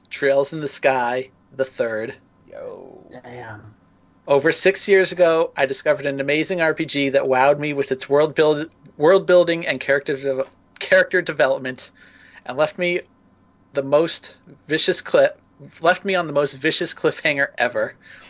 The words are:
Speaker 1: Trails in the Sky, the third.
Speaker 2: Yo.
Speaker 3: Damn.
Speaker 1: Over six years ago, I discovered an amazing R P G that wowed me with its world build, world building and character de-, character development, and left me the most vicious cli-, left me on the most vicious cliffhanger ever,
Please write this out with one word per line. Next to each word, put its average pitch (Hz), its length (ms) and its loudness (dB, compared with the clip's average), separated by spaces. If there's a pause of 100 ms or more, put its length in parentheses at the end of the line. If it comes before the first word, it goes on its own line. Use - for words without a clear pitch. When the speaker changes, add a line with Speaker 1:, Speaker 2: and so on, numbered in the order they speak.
Speaker 1:
Trails 139 440 0
in 156 80 -8
the 147 60 -6
Sky, 131 640 -2 (260)
the 131 100 -2
third. 113 500 -6 (340)
Speaker 2:
Yo. 92 560 -18 (180)
Speaker 3:
Damn. 120 500 -18 (540)
Speaker 1:
Over 143 240 4
six - 360 0
years 190 240 4
ago, 170 460 2
I 139 80 2
discovered 139 400 -2
an 139 140 -4
amazing 151 420 0
R 160 120 2
P 156 120 -4
G 139 240 -2
that 135 140 0
wowed 135 360 2
me 147 140 -4
with 139 180 -4
its - 160 -6
world 147 280 2
build, 156 340 2 (280)
world 175 280 4
building 170 420 2
and 135 120 -4
character 139 360 -2
de-, 135 280 -4 (360)
character 185 420 2
development, 135 680 -4 (540)
and 127 120 -10
left 151 200 -2
me 175 240 -2 (720)
the 139 100 -2
most 147 540 -2 (300)
vicious 156 340 -2
cli-, 143 280 4 (520)
left 175 240 0
me 190 100 -2
on 175 120 -2
the 147 60 -8
most 143 200 0
vicious 156 400 -4
cliffhanger 143 540 -2 (100)
ever, 117 380 -2 (340)